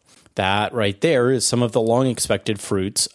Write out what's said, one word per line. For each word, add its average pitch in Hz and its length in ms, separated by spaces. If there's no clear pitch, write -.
That 101 360
right 104 280
there 131 320
is 120 120
some 120 160
of 117 120
the 123 80
long 117 260
expected 110 540
fruits 98 540